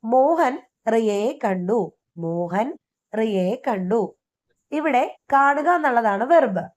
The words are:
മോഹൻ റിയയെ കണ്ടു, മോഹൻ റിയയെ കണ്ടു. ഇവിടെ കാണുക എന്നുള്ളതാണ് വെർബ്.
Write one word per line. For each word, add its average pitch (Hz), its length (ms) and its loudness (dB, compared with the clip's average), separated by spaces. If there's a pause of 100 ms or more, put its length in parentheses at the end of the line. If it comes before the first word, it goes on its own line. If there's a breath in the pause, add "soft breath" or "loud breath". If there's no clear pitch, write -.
(140)
മോഹൻ 285 420 2 (380)
റിയയെ 220 380 0 (120)
കണ്ടു, 190 360 -2 (440)
മോഹൻ 175 440 -4 (520)
റിയയെ 202 360 0 (120)
കണ്ടു. 202 340 -2 (760)
ഇവിടെ 294 260 0 (300)
കാണുക 285 440 2
എന്നുള്ളതാണ് 233 540 0
വെർബ്. 240 320 2 (140)